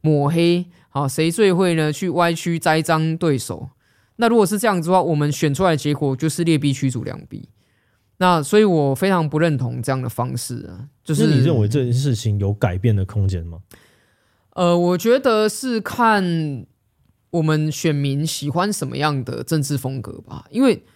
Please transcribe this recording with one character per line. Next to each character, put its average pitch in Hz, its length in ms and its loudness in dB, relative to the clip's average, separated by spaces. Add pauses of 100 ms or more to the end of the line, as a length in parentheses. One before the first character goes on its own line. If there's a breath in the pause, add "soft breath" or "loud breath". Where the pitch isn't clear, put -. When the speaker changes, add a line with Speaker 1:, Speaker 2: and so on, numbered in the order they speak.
Speaker 1:
抹 147 280 2
黑， 170 360 2 (240 soft breath)
好， 139 180 -2
谁 160 240 0
最 196 220 4
会 175 220 2
呢 151 180 0
去 180 160 -4
歪 170 240 2
曲 165 260 -2
栽 160 220 2
赃 160 340 0
对 160 220 0
手。 113 320 -10 (480)
那 233 100 2
如 233 80 4
果 214 100 6
是 202 140 -2
这 233 80 0
样 185 140 2
子 160 80 -2
的 190 60 4
话， 180 60 4
我 170 140 0
们 147 160 0
选 143 220 0
出 160 100 0
来 185 60 4
的 160 80 2
结 147 160 -2
果 139 220 -2
就 156 120 -4
是 175 160 -2
劣 165 140 2
币 139 160 0
驱 135 180 -2
逐 117 140 -6
良 - 120 -10 (100)
币。 - 200 -16 (680)
那 175 260 2
所 208 160 2
以 214 60 6
我 147 280 2
非 185 140 -2
常 170 220 0
不 151 100 -2
认 160 180 2
同 123 240 -4
这 123 80 -4
样 131 120 -2
的 123 80 -6
方 127 260 -4
式 120 320 -8
啊， 113 220 -16 (120)
就 156 140 -4
是 160 120 4
Speaker 2:
那 151 80 4
你 120 60 4
认 147 160 2
为 104 120 2
这 127 160 0
件 120 80 0
事 131 200 0
情 104 240 -2
有 98 140 0
改 95 260 -2
变 107 160 2
的 95 120 0
空 98 200 -2
间 90 200 -2
吗？ 85 140 -14 (960 soft breath)
Speaker 1:
呃， 175 220 2
我 175 200 2
觉 226 200 2
得 220 300 2
是 233 320 -4
看 175 840 0 (640)
我 170 120 0
们 156 300 2
选 151 240 -2
民 143 320 -2
喜 147 220 -6
欢 185 240 -2
什 - 120 -6
么 127 120 -8
样 143 260 -2
的 123 180 -8
政 151 200 -2
治 139 160 -4
风 131 240 -8
格 - 180 -14
吧。 - 300 -16
因 240 120 -4
为 254 220 2 (120)